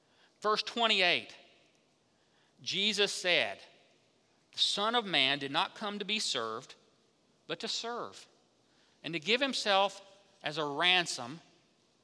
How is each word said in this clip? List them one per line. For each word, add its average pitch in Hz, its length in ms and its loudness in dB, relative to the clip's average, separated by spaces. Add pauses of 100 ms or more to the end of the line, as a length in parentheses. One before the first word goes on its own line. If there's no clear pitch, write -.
(420)
verse 208 200 2
twenty-eight, 190 720 2 (1300)
Jesus 190 500 0
said, 135 460 0 (960)
"The - 60 -6
Son 220 360 0
of 233 100 0
Man 143 340 2
did 135 120 -6
not 175 240 -2
come 208 240 -6
to 196 60 -8
be 214 140 -2
served, 113 560 -6 (720)
but - 140 -8
to 220 60 -8
serve, 208 580 -8 (800)
and 160 120 -6
to 160 40 -6
give 214 220 2
himself 202 580 2 (440)
as 151 160 -4
a 156 40 0
ransom 156 800 0 (640)